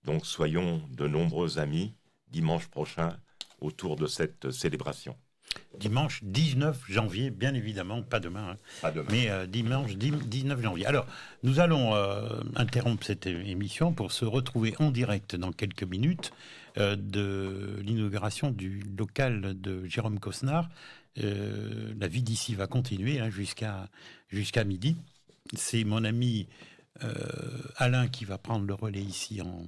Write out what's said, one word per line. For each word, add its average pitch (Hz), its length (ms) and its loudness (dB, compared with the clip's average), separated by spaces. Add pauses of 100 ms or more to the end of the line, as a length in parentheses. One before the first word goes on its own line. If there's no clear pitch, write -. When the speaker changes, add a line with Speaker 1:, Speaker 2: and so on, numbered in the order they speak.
Speaker 1:
Donc 78 220 0
soyons 82 640 2
de 71 180 0
nombreux 80 500 2
amis 80 360 0 (340)
dimanche 82 400 2
prochain 82 480 -2 (440)
autour 78 360 -4
de 73 100 0
cette 78 440 -2
célébration. 71 680 -4 (640)
Speaker 2:
Dimanche 117 440 0
dix-neuf 135 640 2
janvier, 107 420 0
bien 117 240 0
évidemment, 101 480 -4
pas 117 180 -2
demain, 90 300 -6
hein. 95 60 -8 (240)
Speaker 1:
Pas - 120 0
demain. 76 180 -4
Speaker 2:
Mais, 113 200 4
euh, 95 160 -2
dimanche 117 500 0
dix, 127 160 2
dix-neuf 131 500 0
janvier. 87 240 0
Alors, 139 200 2 (360)
nous 135 160 4
allons, 151 380 8
euh, 101 440 2 (140)
interrompre 120 500 2
cette - 220 -2
é-, 92 220 -2
émission 101 440 2
pour 104 200 -2
se - 120 0
retrouver 113 540 2
en 151 140 6
direct 117 420 0
dans 92 160 -2
quelques 92 320 -4
minutes, 107 500 0 (460)
euh, 104 160 6
de 98 880 -2
l'inauguration 107 680 0
du 98 280 -4 (160)
local 101 640 0
de 92 260 -4
Jérôme 104 340 -2
Cosnard. 147 480 0 (500)
Euh, 107 800 -4
la 101 80 -2
vie 95 160 0
d'ici 113 320 -2
va 98 140 0
continuer, 123 500 0
hein, 113 120 0
jusqu'à, 98 580 -4 (400)
jusqu'à 101 340 0
midi. 101 340 2 (580)
C'est 113 280 0
mon 110 220 2
ami, 113 420 2 (560)
euh, 117 100 -4 (640)
Alain 127 300 6
qui 127 180 -4
va 98 140 -4
prendre 110 280 0
le 98 80 0
relais 98 280 -2
ici 98 400 -6
en 87 260 -6